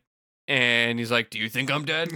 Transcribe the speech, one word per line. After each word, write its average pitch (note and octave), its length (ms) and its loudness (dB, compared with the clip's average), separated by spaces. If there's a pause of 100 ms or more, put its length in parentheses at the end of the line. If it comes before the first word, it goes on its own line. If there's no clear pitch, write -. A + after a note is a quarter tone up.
(480)
And A#2+ 520 2
he's A#2 120 -2
like, A#2 180 2
"Do A2+ 100 -8
you A2 100 -4
think C3 220 -4
I'm D3 140 -2
dead?" D#3+ 300 -4